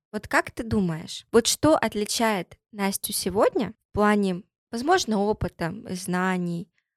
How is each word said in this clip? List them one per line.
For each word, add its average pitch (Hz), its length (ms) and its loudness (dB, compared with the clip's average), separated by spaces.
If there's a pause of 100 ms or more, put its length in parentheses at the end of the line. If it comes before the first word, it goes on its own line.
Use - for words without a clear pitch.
(120)
Вот - 160 -10
как 311 220 0
ты - 120 -8
думаешь, 190 680 -4
вот 233 160 4
что - 300 4
отличает 214 800 -2 (160)
Настю 196 400 -4
сегодня 226 640 0 (160)
в - 40 -12
плане, 202 500 2 (260)
возможно, 247 500 2
опыта, 190 540 -2 (160)
знаний 180 800 -2 (280)